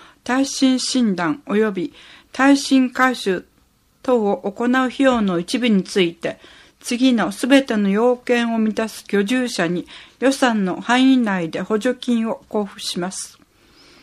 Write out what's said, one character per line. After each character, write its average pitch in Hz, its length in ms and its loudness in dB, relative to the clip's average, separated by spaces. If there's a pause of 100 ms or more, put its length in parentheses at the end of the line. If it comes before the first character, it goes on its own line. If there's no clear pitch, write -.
(240)
耐 269 220 0
震 262 340 0
診 233 360 0
断 160 320 -4
及 214 240 0
び 185 220 -6 (380)
耐 277 240 4
震 262 360 2
改 254 240 0
修 185 280 -4 (600)
等 247 200 2
を 202 140 0 (140)
行 233 140 -6
う - 20 0
費 254 320 0
用 254 220 4
の 185 180 0
一 175 180 -4
部 240 100 0
に 196 160 2
つ - 160 -2
い 170 140 2
て、 - 260 -8 (400)
次 247 320 0
の 202 200 0
す 202 160 -6
べ 269 160 6
て 240 120 -4
の 202 140 0
要 240 280 2
件 240 360 -2
を 226 60 -2
満 220 160 -2
た 220 120 -4
す - 180 -16
居 208 180 0
住 247 240 -2
者 185 200 -4
に 175 200 -4 (320)
予 254 120 2
算 233 320 0
の 180 160 -2
範 254 320 4
囲 262 60 6
内 190 320 0
で - 120 -6
補 214 200 -2
助 247 180 -2
金 226 300 -2
を - 200 -8
交 208 180 -4
付 - 120 -18
し - 200 -8
ま 180 120 -6
す。 - 280 -14 (640)